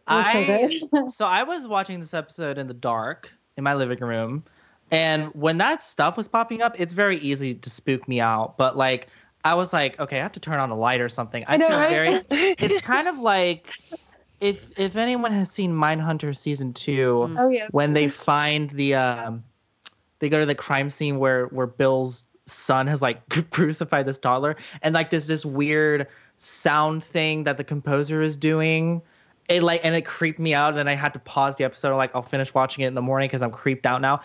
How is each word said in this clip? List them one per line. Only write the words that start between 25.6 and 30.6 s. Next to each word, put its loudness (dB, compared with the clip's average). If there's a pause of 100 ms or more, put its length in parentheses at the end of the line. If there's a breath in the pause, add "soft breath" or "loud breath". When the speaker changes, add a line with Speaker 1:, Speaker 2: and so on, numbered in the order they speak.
Speaker 2:
sound 0
thing -2
that 0
the -6
composer 0
is 0
doing. 2 (480 soft breath)
It, 4
like, 2
and 2
it 2
creeped -4
me 0
out, 2